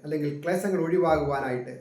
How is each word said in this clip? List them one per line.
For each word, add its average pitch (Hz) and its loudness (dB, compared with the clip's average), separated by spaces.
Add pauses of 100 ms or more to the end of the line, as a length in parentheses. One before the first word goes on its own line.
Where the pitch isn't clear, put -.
അല്ലെങ്കിൽ 147 -2 (120)
ക്ലേശങ്ങൾ 190 0
ഒഴിവാകുവാനായിട്ട് 143 2